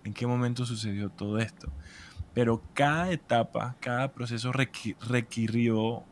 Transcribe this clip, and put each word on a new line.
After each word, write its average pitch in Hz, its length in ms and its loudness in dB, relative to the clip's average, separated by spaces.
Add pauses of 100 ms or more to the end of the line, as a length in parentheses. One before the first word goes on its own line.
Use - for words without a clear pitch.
"¿En 107 100 -8
qué 120 120 -4
momento 123 400 0
sucedió 107 440 -2
todo 104 280 -2
esto?". 110 340 -2 (640)
Pero 117 300 4 (100)
cada 156 380 2
etapa, 117 720 0
cada 127 320 -2
proceso 120 380 -4
requi-, 127 500 -2
requirió, 113 1120 2